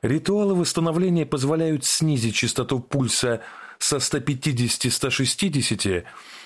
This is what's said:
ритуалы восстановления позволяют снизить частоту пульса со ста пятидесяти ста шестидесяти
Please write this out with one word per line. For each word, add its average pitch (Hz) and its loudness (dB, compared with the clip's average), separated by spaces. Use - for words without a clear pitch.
ритуалы 196 2
восстановления 170 0
позволяют 151 0
снизить 127 0
частоту 123 0
пульса 123 0
со - 0
ста 147 -2
пятидесяти 127 0
ста 123 0
шестидесяти 123 0